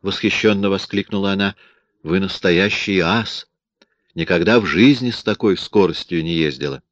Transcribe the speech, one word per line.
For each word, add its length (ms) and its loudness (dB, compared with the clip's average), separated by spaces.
восхищенно 680 0
воскликнула 600 -4
она. 240 -2
«Вы 160 0
настоящий 800 0
ас! 480 -2
Никогда 460 2
в 60 -4
жизни 440 4
с 140 -10
такой 320 0
скоростью 680 0
не 120 -4
ездила!» 460 -2